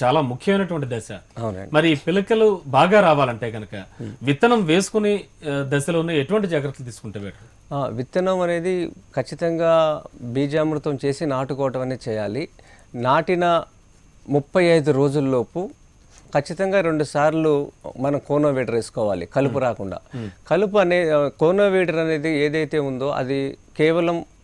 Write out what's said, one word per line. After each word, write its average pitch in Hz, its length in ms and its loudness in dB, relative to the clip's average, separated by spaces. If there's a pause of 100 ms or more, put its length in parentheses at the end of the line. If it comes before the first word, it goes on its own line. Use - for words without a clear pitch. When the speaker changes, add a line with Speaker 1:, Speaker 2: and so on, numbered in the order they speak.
Speaker 1:
చాలా 143 160 4
ముఖ్యమైనటువంటి 160 680 -2 (120)
దశ. - 140 -12 (260)
Speaker 2:
అవునండి. 107 340 -6
Speaker 1:
మరి 156 340 4
పిలకలు 202 600 2
బాగా 165 340 4
రావాలంటే 127 500 2
కనుక, 107 340 -12 (380)
విత్తనం 214 420 2
వేసుకునే, 196 600 0 (260)
ఆ, 143 180 -2
దశలోనే 160 520 0
ఎటువంటి 196 260 -2
జాగ్రత్తలు 143 400 -4
తీసుకుంటే 110 340 -12
బెటర్? - 540 -14
Speaker 2:
ఆ, 143 120 -4
విత్తనం 180 540 -2
అనేది 175 480 -2 (280)
ఖచ్చితంగా 165 840 0 (200)
బీజామృతం 147 840 -2
చేసి 143 220 -2
నాటుకోవటం 131 540 -4
అనేది 127 300 -6
చేయాలి. 107 380 -4 (460)
నాటిన 165 680 2 (640)
ముప్పై 143 360 2
ఐదు 160 260 4
రోజుల్లోపు 139 800 0 (640)
ఖచ్చితంగా 190 460 0
రెండు 160 240 0
సార్లు 151 680 0 (260)
మనం 139 200 -2
కోనోవేటర్ 139 560 0
వేసుకోవాలి, 104 520 -2
కలుపు - 280 0
Speaker 1:
మ్మ్. 131 80 -2
Speaker 2:
రాకుండా. 101 360 -4 (180)
Speaker 1:
మ్మ్. 110 140 -10 (180)
Speaker 2:
కలుపు 196 300 2
అనే, 175 320 2
ఆ, 147 180 2
కోనోవేటర్ 185 680 2
అనేది 160 420 0
ఏదైతే 151 400 0
ఉందో, 135 300 -2
అది 135 480 -4 (220)
కేవలం, 170 460 2 (200)